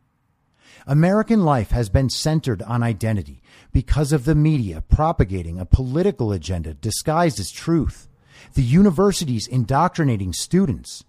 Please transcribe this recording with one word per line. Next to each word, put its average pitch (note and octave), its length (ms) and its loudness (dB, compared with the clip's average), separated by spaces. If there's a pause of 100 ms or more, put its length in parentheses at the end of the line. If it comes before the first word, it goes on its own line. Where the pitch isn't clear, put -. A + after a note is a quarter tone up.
(840)
American F#3+ 580 4
life C3+ 280 2
has A#2+ 180 0
been C3+ 200 2
centered C#3+ 520 -2
on A#2+ 220 -2
identity G#2 580 -4 (300)
because C3+ 400 0
of C#3 140 0
the D#3+ 100 2
media D3 460 0
propagating F#2 760 0
a F#2 60 -10
political C3 680 0
agenda E2 440 -6
disguised D#3 640 -2
as - 120 -8
truth. - 580 -4 (460)
The C#3 100 2
universities E3+ 840 2
indoctrinating B2+ 840 0
students. - 760 -2